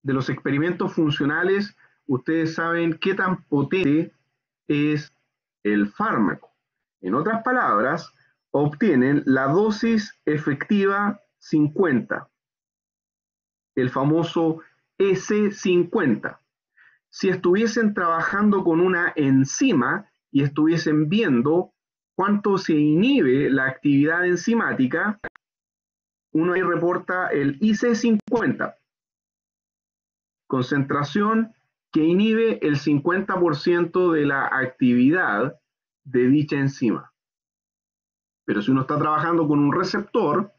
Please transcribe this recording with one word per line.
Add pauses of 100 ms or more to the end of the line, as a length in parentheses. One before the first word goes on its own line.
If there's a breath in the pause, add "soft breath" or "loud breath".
De
los
experimentos
funcionales, (300 soft breath)
ustedes
saben
qué
tan
potente (540)
es (500)
el
fármaco. (500)
En
otras
palabras, (380)
obtienen
la
dosis
efectiva (180)
cincuenta, (1500)
el
famoso (360 loud breath)
S
cincuenta. (680 soft breath)
Si
estuviesen
trabajando
con
una
enzima (220)
y
estuviesen
viendo (420)
cuánto
se
inhibe
la
actividad
enzimática, (1120)
uno
ahí
reporta
el
I
C
cincuenta, (1700)
concentración (380)
que
inhibe
el
cincuenta
por
ciento
de
la
actividad (460)
de
dicha
enzima. (1300)
Pero
si
uno
está
trabajando
con
un
receptor